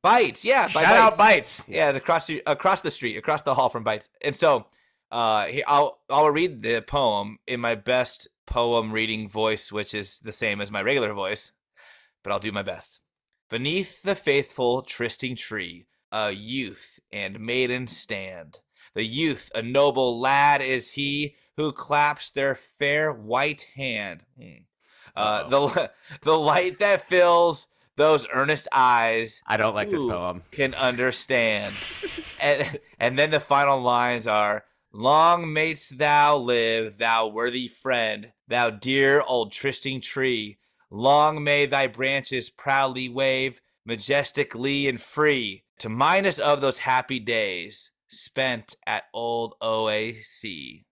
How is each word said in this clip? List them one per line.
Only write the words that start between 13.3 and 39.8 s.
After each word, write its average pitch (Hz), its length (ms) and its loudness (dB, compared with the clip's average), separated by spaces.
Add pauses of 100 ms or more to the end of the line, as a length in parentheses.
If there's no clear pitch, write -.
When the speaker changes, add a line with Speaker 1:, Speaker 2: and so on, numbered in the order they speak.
Speaker 1:
"Beneath 147 520 -6
the 190 120 -2
faithful 135 680 0
trysting 123 520 -6
tree, 90 520 -10 (260)
a 107 180 -4
youth 107 680 -10 (100)
and 101 300 -10
maiden 123 480 -2
stand. 92 720 -10 (340)
The 110 100 -4
youth, 131 520 -4
a 113 60 -4
noble 127 580 2
lad 143 420 4
is 131 300 -2
he, 143 420 -6 (220)
who 151 160 -2
claps 147 580 -2
their 135 240 0
fair 147 580 -2
white 123 600 -4
hand." 104 480 -8 (180)
Hmm. 90 100 -20 (680)
Uh, 107 340 -2
Speaker 3:
Uh-oh. 139 200 4
Speaker 1:
the, - 200 -2 (160)
<laughs> - 140 -18
the 160 180 4
light 175 400 2
that 202 300 2
fills 175 580 6 (300)
those 147 360 4
earnest 139 400 0
eyes, 113 760 2
Speaker 2:
I 110 100 0
don't 107 180 2
like 104 160 -2
this 151 120 -2
Speaker 1:
who 90 80 -2
Speaker 2:
poem. 90 400 -6
Speaker 1:
can 135 240 -2
understand? 120 1040 0
Speaker 3:
<laughs> - 40 -2 (640)
Speaker 1:
And, 143 360 -2 (220)
and 127 180 0
then 151 120 2
the 151 100 0
final 139 400 2
lines 123 460 0
are, 107 380 0 (280)
"Long 156 600 4
mayst 156 460 -4
thou 147 380 4
live, 113 600 0
thou 113 300 2
worthy 120 400 -4
friend, 110 640 -4 (160)
thou 120 220 2
dear 135 560 2
old 117 260 -2
trysting 135 500 -6